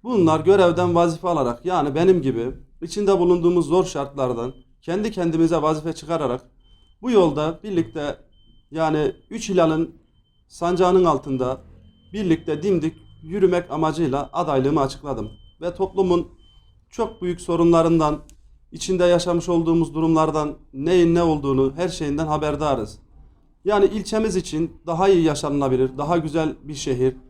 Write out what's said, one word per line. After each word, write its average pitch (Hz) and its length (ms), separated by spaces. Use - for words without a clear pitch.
Bunlar 165 380
görevden 175 540
vazife 170 340
alarak, 131 360
yani 156 300
benim 175 280
gibi 123 300
içinde 196 360
bulunduğumuz 175 480
zor 175 180
şartlardan 131 680
kendi 208 280
kendimize 165 520
vazife 156 300
çıkararak 147 580
bu 247 80
yolda 165 520
birlikte, 165 540
yani 156 420
üç 226 200
hilalın 165 440
sancağının 180 560
altında 131 560
birlikte 160 500
dimdik 165 340
yürümek 175 480
amacıyla 151 600
adaylığımı 147 480
açıkladım. 131 500
Ve 175 140
toplumun 185 540
çok 226 320
büyük 175 180
sorunlarından, 165 800
içinde 180 320
yaşamış 175 440
olduğumuz 165 460
durumlardan 156 600
neyin 170 420
ne 170 80
olduğunu, 139 540
her 180 120
şeyinden 151 380
haberdarız. 147 720
Yani 202 220
ilçemiz 220 500
için 165 400
daha 170 220
iyi 180 140
yaşanılabilir, 139 760
daha 156 200
güzel 156 440
bir 147 120
şehir 131 420